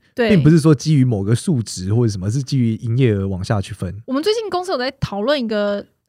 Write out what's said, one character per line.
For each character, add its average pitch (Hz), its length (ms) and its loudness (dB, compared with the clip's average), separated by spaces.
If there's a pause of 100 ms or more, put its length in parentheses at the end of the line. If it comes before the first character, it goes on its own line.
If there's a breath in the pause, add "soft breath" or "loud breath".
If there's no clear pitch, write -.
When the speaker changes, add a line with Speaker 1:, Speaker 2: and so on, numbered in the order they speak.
(140)
Speaker 1:
对。 233 160 0
Speaker 2:
并 190 120 6
不 139 60 6
是 165 120 6
说 156 120 6
基 151 220 2
于 131 100 4
某 110 200 0
个 107 100 2
数 139 280 0
值 95 300 -6
或 120 140 2
者 110 40 2
什 101 80 -6
么， 92 120 -4
是 131 100 -2
基 135 180 -4
于 113 180 2
营 113 200 -4
业 127 160 4
额 98 140 0
往 95 160 -6
下 104 180 -2
去 98 140 -10
分。 92 200 -8 (120)
Speaker 1:
我 269 60 -6
们 269 100 -2
最 415 100 0
近 440 160 -4
公 359 160 -4
司 370 60 -8
有 320 80 -2
在 254 140 -4
讨 - 300 -6
论 277 160 0
一 233 100 -4
个， 202 360 -2 (240)